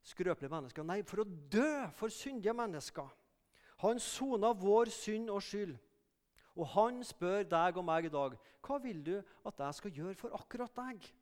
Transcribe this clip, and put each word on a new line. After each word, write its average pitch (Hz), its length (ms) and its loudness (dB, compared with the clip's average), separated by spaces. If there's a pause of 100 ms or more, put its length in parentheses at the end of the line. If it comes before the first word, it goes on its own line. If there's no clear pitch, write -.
skrøpelige 156 480 0
mennesker, 156 360 -6
nei, 196 160 -2
for 196 160 -4
å 214 80 2
dø 214 560 0 (120)
for 220 160 -4
syndige 233 440 -2
mennesker. 160 540 -4 (760)
Han 233 160 4
sonet 233 640 2
vår 214 320 8
synd 220 380 -4
og 202 120 -2
skyld, 196 300 -4 (800)
og 160 220 -4
han 247 300 4
spør 190 440 0
deg 170 300 4
og 180 60 -2
meg 165 200 2
i 151 80 -2
dag, 135 220 0 (280)
«Hva 285 180 -2
vil 202 220 -6
du 170 140 -2
at - 480 -10
jeg 143 140 -6
skal 175 180 -8
gjøre 180 200 -6
for 226 200 -8
akkurat 240 400 -8
deg?» 247 300 -10 (140)